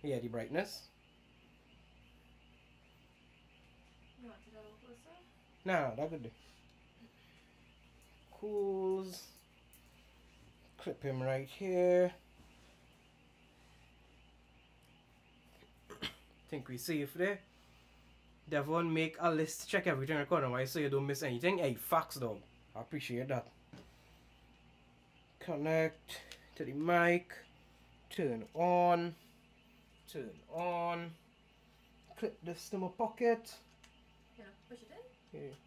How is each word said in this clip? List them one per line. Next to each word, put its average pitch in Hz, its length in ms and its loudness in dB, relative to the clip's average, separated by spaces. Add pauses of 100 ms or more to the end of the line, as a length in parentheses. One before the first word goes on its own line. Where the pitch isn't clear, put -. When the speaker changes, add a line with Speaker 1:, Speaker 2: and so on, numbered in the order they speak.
Speaker 1:
Yeah, 139 160 -2
the 117 100 -4
brightness. 120 600 -4 (3250)
Speaker 2:
You 240 80 -14
want 226 180 -18
it 220 60 -20
a 220 60 -20
little 214 260 -18
closer? 247 320 -20 (480)
Speaker 1:
Nah, 151 320 2
that 156 140 -4
could 151 140 -10
do. 113 60 -10 (2000)
Cools. 190 840 0 (1500)
Clip - 260 -8
him 131 200 -4
right 135 260 -2
here. 180 640 4 (3750)
<coughs> - 160 -10 (440)
Think 139 180 -6
we 127 80 -8
safe 143 380 -2
there. 196 260 0 (1120)
Devon, 160 420 2
make 160 280 2
a 170 100 4
list, 156 380 -2
check 185 180 2
everything 147 300 2
record, 143 260 2
and 127 100 0
why 127 140 0
so 131 120 -4
you 143 120 2
don't 139 160 2
miss 139 160 -2
anything. 151 360 2
Hey, 139 160 2
facts - 420 0
though. 113 220 -4 (400)
I 117 40 -8
appreciate 131 460 -4
that. 123 200 -2 (1900)
Connect 160 800 0 (360)
to 156 80 -4
the 127 80 -6
mic. 175 600 4 (760)
Turn 120 360 -2 (100)
on. 175 600 4 (1000)
Turn 123 180 -8 (240)
on. 170 560 -2 (1040)
Clip - 280 -6
this 175 240 -10
to 202 100 -4
my 185 180 -2
pocket. 233 560 0 (840)
Speaker 2:
You 214 80 -20
know, 196 60 -20 (180)
push 240 100 -18
it 214 140 -20
in. - 480 -18
Speaker 1:
Yeah. 143 80 -10 (180)